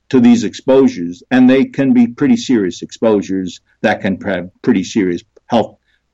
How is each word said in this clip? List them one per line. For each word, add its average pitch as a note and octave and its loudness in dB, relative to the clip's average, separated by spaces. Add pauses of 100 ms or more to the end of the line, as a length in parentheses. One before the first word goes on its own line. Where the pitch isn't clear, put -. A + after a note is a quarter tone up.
to C3 2
these A#2+ 4
exposures, G#2 0
and B2+ 4
they C3 4
can C3+ -2
be A#2+ 4
pretty A#2+ 0
serious G#2 -2
exposures F#2+ -4 (200)
that G#2+ -2
can F#2 -4
have F#2 -8 (140)
pretty G#2 0
serious F2+ -4 (240)
health - -4 (380)